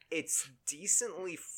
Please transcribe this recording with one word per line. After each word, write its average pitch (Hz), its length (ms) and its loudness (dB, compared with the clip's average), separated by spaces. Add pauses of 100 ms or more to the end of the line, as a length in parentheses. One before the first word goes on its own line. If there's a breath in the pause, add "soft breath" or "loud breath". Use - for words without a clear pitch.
(120)
it's 156 380 0 (180)
decently 175 720 0 (180)